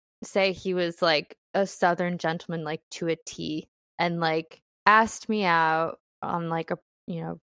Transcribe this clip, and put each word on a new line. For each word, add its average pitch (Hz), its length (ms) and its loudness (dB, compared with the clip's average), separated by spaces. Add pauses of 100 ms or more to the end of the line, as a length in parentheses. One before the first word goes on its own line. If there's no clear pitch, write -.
(240)
say 190 300 0
he 185 220 -4
was, 170 260 -2
like, 160 360 2 (180)
a 196 120 2
Southern 175 520 0
gentleman, 165 460 -4
like, 156 160 -6 (120)
to 170 160 -4
a 160 80 0
T, 160 520 -8 (300)
and, 170 220 0
like, 160 400 -2 (260)
asked 220 420 4
me 214 160 0
out 165 540 2 (240)
on, 170 260 -4
like, 165 220 -4
a, 175 80 -4 (280)
you 170 140 -8
know, 165 280 -10